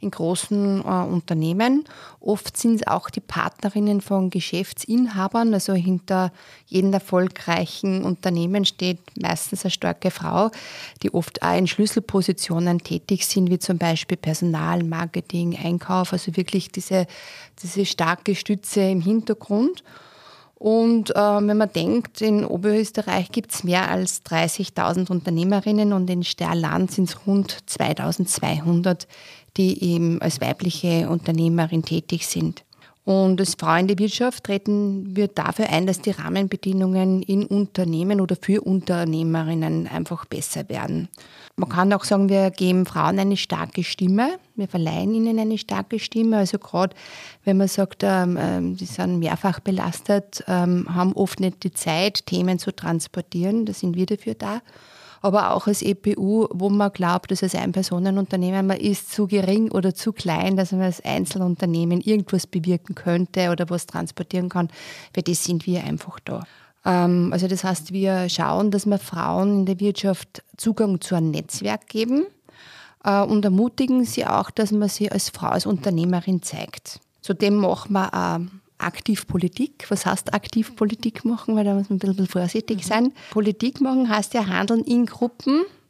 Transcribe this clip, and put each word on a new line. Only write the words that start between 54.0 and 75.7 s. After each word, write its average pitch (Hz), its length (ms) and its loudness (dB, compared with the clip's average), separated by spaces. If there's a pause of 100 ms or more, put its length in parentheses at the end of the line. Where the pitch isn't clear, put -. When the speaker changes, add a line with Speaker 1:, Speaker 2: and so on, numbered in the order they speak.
Speaker 1:
dafür 214 280 -4
da. 220 260 -6 (640)
Aber 196 300 4
auch - 140 0
als 202 140 0
E 202 120 2
P 202 220 0
U, 214 340 2
wo 190 180 -2
man 202 240 2
glaubt, 180 380 0
dass 190 140 0
als 185 100 -2
Ein-Personen-Unternehmen, 185 1120 0
man 190 120 0
ist - 340 -2
zu 208 160 0
gering 202 420 2
oder 185 240 2
zu - 180 -4
klein, 180 440 0
dass 190 160 0
man 185 100 2
als 185 220 0
Einzelunternehmen 175 960 0
irgendwas 202 480 0
bewirken 175 480 -2
könnte 175 540 0
oder 170 200 -2
was 175 160 -4
transportieren 180 640 -6
kann, 175 200 -2 (460)
für 180 80 -2
das 175 220 0
sind 170 200 -2
wir 175 200 -2
einfach 156 400 -8
da. - 180 -8 (420)
Ähm, 175 480 4
also 180 140 0
das 185 160 -2
heißt, 180 300 -2
wir 190 360 0
schauen, 180 440 0
dass 196 120 0
wir 202 140 2
Frauen 185 600 0
in 190 60 2
der 190 120 0
Wirtschaft 196 640 -2 (140)
Zugang 202 440 0
zu - 140 -4
einem 160 160 2
Netzwerk 190 560 -6
geben, 247 380 0 (800)
äh, 202 180 4
und 208 220 2
ermutigen 247 600 4
sie - 220 -2
auch, - 240 0
dass 214 220 0
man 208 160 2
sie 202 240 -2
als 202 160 -2
Frau, - 220 -4
als - 160 0
Unternehmerin 180 760 0